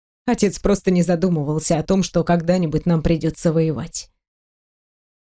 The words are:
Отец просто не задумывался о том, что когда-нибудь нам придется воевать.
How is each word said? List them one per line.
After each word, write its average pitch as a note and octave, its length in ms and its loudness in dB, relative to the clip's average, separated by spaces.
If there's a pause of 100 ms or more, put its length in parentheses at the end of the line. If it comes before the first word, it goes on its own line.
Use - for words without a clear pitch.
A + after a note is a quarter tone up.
(260)
Отец G#3 340 0
просто G3 320 0
не F3+ 100 4
задумывался D#3+ 760 0
о D#3 60 -2
том, G3 200 0
что E3+ 200 -2
когда-нибудь E3+ 600 0
нам E3+ 160 2
придется E3 500 -2
воевать. D#3+ 580 -4 (1200)